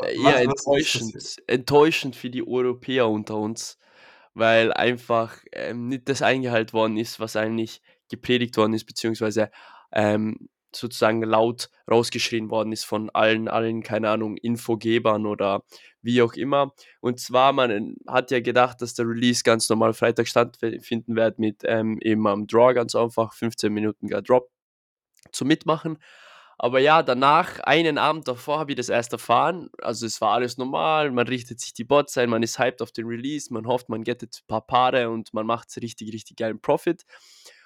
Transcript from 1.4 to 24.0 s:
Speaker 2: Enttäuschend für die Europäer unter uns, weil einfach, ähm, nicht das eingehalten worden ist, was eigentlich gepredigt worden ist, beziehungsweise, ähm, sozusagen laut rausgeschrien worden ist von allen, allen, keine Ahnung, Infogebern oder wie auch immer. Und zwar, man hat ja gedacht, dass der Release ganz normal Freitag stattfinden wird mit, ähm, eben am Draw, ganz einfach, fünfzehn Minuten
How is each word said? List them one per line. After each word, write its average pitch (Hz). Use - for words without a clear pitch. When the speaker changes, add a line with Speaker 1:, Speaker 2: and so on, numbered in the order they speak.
Speaker 2:
Enttäuschend 143
für 123
die 127
Europäer 123
unter 107
uns, 107
weil 113
einfach, 117
ähm, 117
nicht 131
das 127
eingehalten 120
worden 110
ist, 113
was 110
eigentlich 113
gepredigt 120
worden 110
ist, 110
beziehungsweise, 110
ähm, 107
sozusagen 113
laut 113
rausgeschrien 113
worden 110
ist 110
von 110
allen, 110
allen, 113
keine 110
Ahnung, 107
Infogebern 113
oder 101
wie 120
auch 117
immer. 139
Und 120
zwar, 131
man 117
hat 127
ja 127
gedacht, 123
dass 120
der 117
Release 117
ganz 113
normal 113
Freitag 117
stattfinden 117
wird 110
mit, 110
ähm, 110
eben 107
am 104
Draw, 120
ganz 117
einfach, 113
fünfzehn 110
Minuten 107